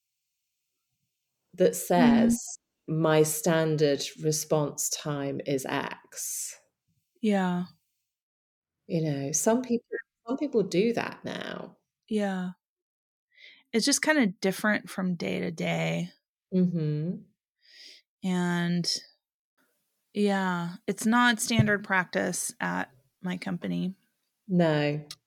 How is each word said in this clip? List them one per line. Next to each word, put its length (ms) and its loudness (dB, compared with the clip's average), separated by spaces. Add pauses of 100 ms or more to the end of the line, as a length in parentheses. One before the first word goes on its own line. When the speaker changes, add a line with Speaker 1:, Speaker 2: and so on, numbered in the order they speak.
(1600)
Speaker 1:
that 160 6
Speaker 2:
Mm. 40 -4
Speaker 1:
says, 840 4 (280)
"My 360 4
standard 800 2 (200)
response 680 0
time 560 -4
is 200 -2
X"? 920 -8 (640)
Speaker 2:
Yeah. 440 0 (1200)
Speaker 1:
You 140 0
know, 300 -2
some 300 2
people, 260 -4 (400)
some 100 -4
people 260 0
do 300 0
that 300 -6
now. 540 -10 (300)
Speaker 2:
Yeah. 440 -4 (1200)
It's 140 0
just 180 2
kinda 240 4 (120)
different 500 0
from 260 -4
day 240 -4
to 100 -4
day. 640 -4 (420)
Speaker 1:
Mm-hmm. 680 0 (1000)
Speaker 2:
And, 680 0 (1200)
yeah, 640 0 (100)
it's 220 -2
not 340 4
standard 420 2
practice 760 -2
at 320 -4 (320)
my 140 -6
company. 580 -4 (520)
Speaker 1:
No. 540 2 (260)